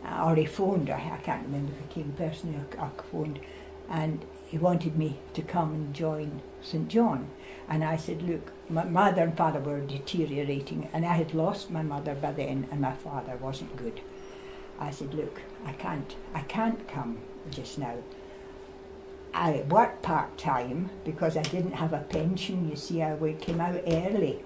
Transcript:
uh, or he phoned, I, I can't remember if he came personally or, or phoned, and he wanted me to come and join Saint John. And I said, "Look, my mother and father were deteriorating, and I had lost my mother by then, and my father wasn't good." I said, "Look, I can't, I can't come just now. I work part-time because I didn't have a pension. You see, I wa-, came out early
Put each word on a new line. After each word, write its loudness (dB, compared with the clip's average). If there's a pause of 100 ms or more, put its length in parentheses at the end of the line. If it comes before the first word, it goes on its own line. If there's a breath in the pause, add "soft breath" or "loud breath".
uh, 0
or 8
he 8
phoned, 2
I, 0
I -6
can't -2
remember -2
if -10
he -4
came -4
personally -4
or, -6
or -4 (180)
phoned, -4 (480 loud breath)
and 0 (220)
he -4
wanted 4
me 2 (160)
to -2
come 0
and -2
join -2 (200)
Saint 0
John. 4 (400 loud breath)
And 2
I 2
said, -2
"Look, -2 (180)
my 4
mother 8
and 4
father 4
were -2
deteriorating, 0
and 2
I 4
had 4
lost 2
my -2
mother -2
by -2
then, -2
and -2
my 2
father -6
wasn't -6
good." -6 (800 loud breath)
I -4
said, -6
"Look, -4 (240)
I -6
can't, -6 (160)
I -4
can't 0
come -4 (320)
just -8
now. -4 (1400 loud breath)
I 4
work 6
part-time 0 (160)
because 2
I 2
didn't 0
have 2
a 0
pension. 2
You -2
see, 0
I 2
wa-, 2
came 0
out 2
early 4